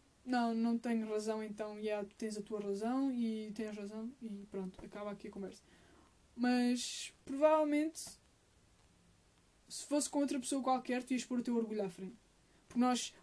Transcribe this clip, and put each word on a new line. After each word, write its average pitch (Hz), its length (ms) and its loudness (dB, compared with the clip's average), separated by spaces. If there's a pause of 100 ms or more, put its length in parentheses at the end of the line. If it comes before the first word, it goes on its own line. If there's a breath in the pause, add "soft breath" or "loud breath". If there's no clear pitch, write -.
(240)
não, 240 300 2
não 233 240 2
tenho 226 320 0
razão, 214 340 0
então, 214 360 -6
yeah, 208 280 -2
tu - 80 -20
tens 214 220 -4
a 208 60 -6
tua 214 160 -4
razão 226 520 0
e 220 440 -2
tens 214 200 -4
razão 214 460 -8
e 202 300 -8
pronto, 190 340 -6
acaba 208 240 -8
aqui 202 200 -10
a - 20 -12
conversa." 196 320 -10 (720 soft breath)
Mas, 247 760 2 (140)
provavelmente, 302 800 4 (1600)
se - 200 -10
fosse 285 200 2
com 285 120 0
outra 285 200 2
pessoa 269 220 -2
qualquer, 254 420 0
tu - 100 -2
ias 247 120 0
pôr 247 140 -2
o 233 40 -2
teu 240 140 0
orgulho 214 260 0
à 190 60 -2
frente. 190 260 -10 (520 soft breath)
Porque - 120 -2
nós, 247 440 2